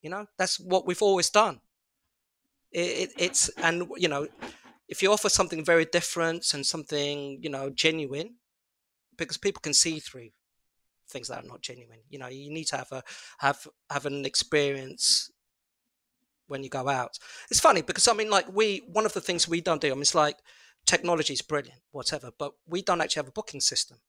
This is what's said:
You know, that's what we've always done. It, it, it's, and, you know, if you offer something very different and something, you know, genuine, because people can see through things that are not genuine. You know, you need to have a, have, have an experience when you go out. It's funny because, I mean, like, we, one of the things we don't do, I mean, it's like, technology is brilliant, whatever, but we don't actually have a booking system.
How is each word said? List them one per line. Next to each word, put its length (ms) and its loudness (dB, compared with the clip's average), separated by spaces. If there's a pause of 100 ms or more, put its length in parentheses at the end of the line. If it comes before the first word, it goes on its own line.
You 80 -10
know, 160 -10 (100)
that's 220 0
what 260 2
we've 160 -2
always 300 4
done. 280 4 (1120)
It, 380 0
it, 80 -16
it's, 400 2
and, 300 2 (100)
you 100 2
know, 200 -2 (600)
if 140 -6
you 100 6
offer 180 4
something 360 0
very 200 6
different 680 0
and 100 -4
something, 800 -4
you 80 -6
know, 220 -6
genuine, 640 -2 (840)
because 200 -6
people 240 -2
can 120 -4
see 240 4
through 320 -16 (800)
things 200 -12
that 120 -10
are 60 -18
not 140 -18
genuine. 380 -16 (100)
You 100 -16
know, 80 -12
you 240 -14
need 140 -6
to 100 -2
have 160 -8
a, 100 -10 (360)
have, 280 0 (240)
have 160 -4
an 200 -4
experience 1040 0 (1160)
when 160 -8
you 60 -12
go 200 -4
out. 280 -2 (320)
It's 120 4
funny 200 6
because, 280 2
I 40 6
mean, 160 0
like, 240 2
we, 380 2
one 140 2
of 80 0
the 80 -4
things 260 0
we 140 -2
don't 180 0
do, 80 0
I 40 2
mean, 100 -4
it's 120 2
like, 240 4 (480)
technology 480 2
is 80 -4
brilliant, 380 -6 (120)
whatever, 460 -8
but 180 -8 (120)
we 140 -4
don't 180 0
actually 220 -2
have 80 -6
a 20 -20
booking 300 -8
system. 480 -2